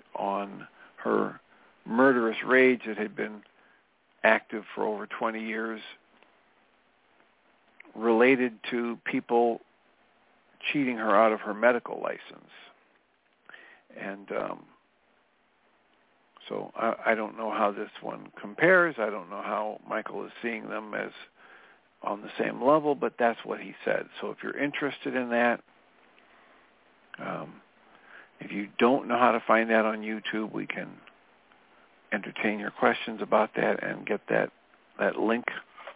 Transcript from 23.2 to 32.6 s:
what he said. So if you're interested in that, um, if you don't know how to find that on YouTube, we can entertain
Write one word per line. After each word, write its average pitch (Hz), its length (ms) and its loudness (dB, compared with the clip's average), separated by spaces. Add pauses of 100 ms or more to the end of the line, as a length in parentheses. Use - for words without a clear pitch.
what 104 160 -6
he 101 160 -14 (100)
said. 107 220 -2 (140)
So 101 100 -6
if 101 120 -10
you're - 140 -6
interested 139 600 -4
in 123 140 -4
that, 120 300 2 (1600)
um, 85 360 -8 (840)
if - 140 -12
you 101 160 -6 (100)
don't 123 300 4
know 120 100 0
how 120 140 6
to 117 120 0
find 113 260 4
that 110 160 4
on 110 160 -2
YouTube, 110 500 -4
we 104 140 -6
can - 240 -8 (1200)
entertain 107 480 -4